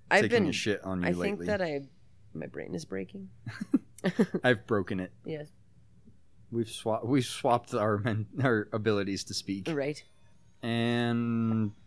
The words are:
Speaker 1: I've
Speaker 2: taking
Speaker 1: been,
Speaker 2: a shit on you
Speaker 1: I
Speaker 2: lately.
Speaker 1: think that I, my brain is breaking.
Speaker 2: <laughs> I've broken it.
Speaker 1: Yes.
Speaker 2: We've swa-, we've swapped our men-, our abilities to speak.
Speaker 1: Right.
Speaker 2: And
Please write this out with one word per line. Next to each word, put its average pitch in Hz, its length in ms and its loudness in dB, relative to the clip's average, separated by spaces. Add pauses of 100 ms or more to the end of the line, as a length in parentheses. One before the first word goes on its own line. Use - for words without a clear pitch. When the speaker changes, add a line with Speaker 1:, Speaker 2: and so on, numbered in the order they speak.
(120)
Speaker 1:
I've 190 120 6
Speaker 2:
taking 226 200 4
Speaker 1:
been, 156 60 2
Speaker 2:
a - 40 0
shit - 300 -2
on 185 180 -2
you 175 60 0
Speaker 1:
I 175 60 2
Speaker 2:
lately. 180 340 -2
Speaker 1:
think - 0 -
that 202 160 0
I, 147 180 -4 (520)
my 76 120 -8
brain - 300 -8
is 156 100 -8
breaking. 190 440 -10 (560)
Speaker 2:
<laughs> - 580 0
I've 127 240 2
broken 101 320 0
it. 92 120 -8 (140)
Speaker 1:
Yes. 151 220 -8 (1040)
Speaker 2:
We've 117 160 0
swa-, 113 380 -2
we've 127 200 2
swapped - 480 0
our 107 240 2
men-, 107 300 -2 (160)
our 113 280 4
abilities 101 540 0
to - 80 -10
speak. 98 380 -4
Speaker 1:
Right. 147 320 -4 (580)
Speaker 2:
And 117 1120 2 (160)